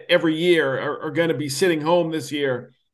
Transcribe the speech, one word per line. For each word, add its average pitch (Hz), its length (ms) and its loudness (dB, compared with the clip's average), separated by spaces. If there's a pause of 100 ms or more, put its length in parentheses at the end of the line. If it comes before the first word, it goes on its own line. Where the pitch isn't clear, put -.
every 160 300 2
year 156 420 2
are, 135 220 -6
are 156 100 -8
gonna 160 220 0
be 143 160 -6
sitting 165 320 0
home 165 280 2
this 151 220 -8
year 135 400 -4 (220)